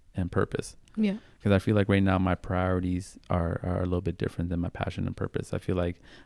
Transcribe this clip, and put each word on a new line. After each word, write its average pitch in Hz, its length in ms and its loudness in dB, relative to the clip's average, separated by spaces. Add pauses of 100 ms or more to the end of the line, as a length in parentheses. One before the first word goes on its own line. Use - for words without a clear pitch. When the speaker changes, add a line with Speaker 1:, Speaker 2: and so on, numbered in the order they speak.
(140)
Speaker 1:
and 87 160 -4
purpose. - 460 -2 (200)
Speaker 2:
Yeah. 208 200 0 (260)
Speaker 1:
'Cause 104 100 4
I 98 60 8
feel 107 160 2
like 101 140 4
right 98 140 4
now 95 160 4
my 92 160 2
priorities 92 840 -2 (120)
are, 87 320 0
are 90 180 -2
a 92 40 -2
little 90 180 0
bit 87 160 -4
different - 320 -2
than 87 100 -2
my 85 80 -2
passion - 380 -4
and 92 100 -6
purpose. - 380 -6
I - 40 0
feel - 180 -2
like 87 200 -2 (300)